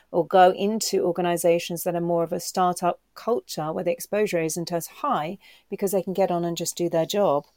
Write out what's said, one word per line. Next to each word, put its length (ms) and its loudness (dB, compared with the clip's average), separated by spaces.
or 140 2
go 260 8
into 520 0
organizations 800 0
that 120 -2
are 60 -2
more 220 0
of 80 -4
a 80 -4
startup 600 0
culture 580 -4
where 100 -4
the 80 0
exposure 480 -2
isn't 320 -4
as 160 -4
high 520 -4
because 240 -4
they 120 0
can 100 -6
get 160 0
on 160 0
and 120 -2
just 200 -6
do 120 -2
their 180 0
job 380 0